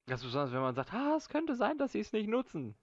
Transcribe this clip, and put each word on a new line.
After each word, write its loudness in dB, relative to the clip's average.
Das -2
ist -8
besonders, 0
wenn 2
man 2
sagt, -2
„Ah, 2
es -4
könnte 0
sein, 2
dass 0
sie -2
es -6
nicht 0
nutzen.“ -2